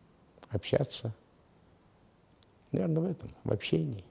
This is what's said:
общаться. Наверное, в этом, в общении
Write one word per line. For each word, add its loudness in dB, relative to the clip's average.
общаться. 0
Наверное, 2
в 0
этом, -10
в 0
общении 0